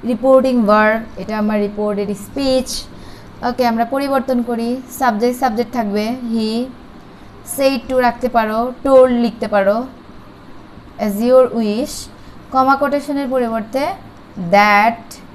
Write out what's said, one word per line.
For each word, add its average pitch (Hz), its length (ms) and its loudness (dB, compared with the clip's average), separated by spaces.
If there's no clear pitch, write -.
reporting 254 580 2
verb, 214 380 4
এটা 208 200 -6
আমার 214 220 0
reported 208 580 -4
speech। 262 680 -2
ওকে, 240 240 0
আমরা 226 180 0
পরিবর্তন 262 580 -2
করি, 240 380 -4
Subject, 247 400 0
subject 233 340 -2
থাকবে 214 420 -2
he, 226 320 -2
said 269 340 0
to 254 100 2
রাখতে 240 280 0
পারো, 226 420 0
told 262 220 8
লিখতে 233 400 -2
পারো, 208 360 2
as 208 140 -2
your 254 320 6
wish। 226 520 -4
Comma 262 240 4
কোটেশনের 277 540 -2
পরিবর্তে 233 500 -2
that। 208 640 4